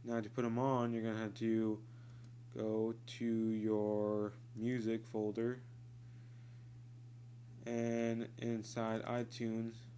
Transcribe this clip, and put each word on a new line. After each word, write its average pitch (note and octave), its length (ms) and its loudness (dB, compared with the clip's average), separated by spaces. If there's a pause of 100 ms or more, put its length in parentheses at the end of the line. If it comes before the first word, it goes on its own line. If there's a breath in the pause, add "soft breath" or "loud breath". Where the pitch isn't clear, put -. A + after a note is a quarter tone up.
Now A#2 180 0
to G#2+ 80 -4
put A#2+ 160 2
'em A#2 140 2
on, B2 340 4
you're A2+ 100 2
gonna A2 140 2
have A2 180 -2
to A2 480 4 (680 loud breath)
go A2 400 2 (140)
to - 180 -4
your G#2+ 1080 4 (220)
music A2+ 480 2
folder, A#2 560 0 (2000 loud breath)
and A#2 720 2
inside A2+ 680 0
iTunes A#2 680 -2 (240)